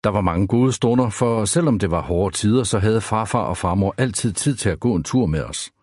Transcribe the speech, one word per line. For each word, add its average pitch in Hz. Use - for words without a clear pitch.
Der 107
var 101
mange 92
gode 123
stunder, 120
for 113
selvom 151
det 92
var 82
hårde 90
tider, 113
så 107
havde 110
farfar 110
og -
farmor 98
altid 120
tid 139
til 110
at 82
gå 120
en 85
tur 131
med 78
os. -